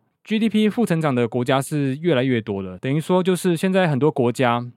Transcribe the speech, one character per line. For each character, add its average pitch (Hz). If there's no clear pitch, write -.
，G 220
D 226
P 214
负 220
成 165
长 151
的 120
国 120
家 143
是 139
越 165
来 123
越 123
多 98
了， 92
等 131
于 151
说 180
就 185
是 175
现 190
在 185
很 143
多 143
国 123
家 120